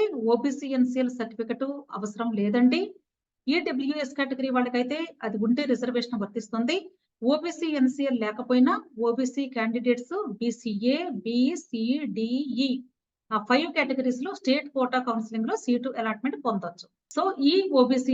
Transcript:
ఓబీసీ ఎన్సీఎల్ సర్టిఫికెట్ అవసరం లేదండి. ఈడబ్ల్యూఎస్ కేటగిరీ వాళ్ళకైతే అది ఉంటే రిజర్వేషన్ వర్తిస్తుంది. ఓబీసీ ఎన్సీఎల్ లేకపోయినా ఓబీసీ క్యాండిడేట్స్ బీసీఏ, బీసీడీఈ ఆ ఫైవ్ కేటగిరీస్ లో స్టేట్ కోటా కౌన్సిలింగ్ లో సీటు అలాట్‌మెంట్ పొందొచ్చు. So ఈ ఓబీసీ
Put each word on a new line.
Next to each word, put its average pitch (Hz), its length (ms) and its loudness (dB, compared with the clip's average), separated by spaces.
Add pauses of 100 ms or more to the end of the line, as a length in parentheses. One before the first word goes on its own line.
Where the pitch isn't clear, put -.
(260)
ఓబీసీ 262 480 0
ఎన్సీఎల్ 254 360 2
సర్టిఫికెట్ 233 540 -6 (300)
అవసరం 214 380 -6
లేదండి. 240 480 4 (680)
ఈడబ్ల్యూఎస్ 285 680 -2
కేటగిరీ 269 340 -2
వాళ్ళకైతే 247 480 0 (240)
అది 220 160 -4
ఉంటే 233 260 2
రిజర్వేషన్ 240 580 -2
వర్తిస్తుంది. 233 540 -2 (460)
ఓబీసీ 311 500 0
ఎన్సీఎల్ 262 480 2
లేకపోయినా 247 520 2 (280)
ఓబీసీ 254 480 0
క్యాండిడేట్స్ 240 680 0 (220)
బీసీఏ, 233 600 0 (240)
బీసీడీఈ 247 1500 0 (600)
ఆ 214 120 0
ఫైవ్ 285 300 2
కేటగిరీస్ 262 500 0
లో 359 120 -4
స్టేట్ 294 360 0
కోటా 254 300 0
కౌన్సిలింగ్ 226 500 -2
లో 415 60 0
సీటు 247 400 0
అలాట్‌మెంట్ 226 440 -2
పొందొచ్చు. 190 460 -4 (240)
So 311 120 0 (200)
ఈ 294 120 6 (180)
ఓబీసీ 254 420 4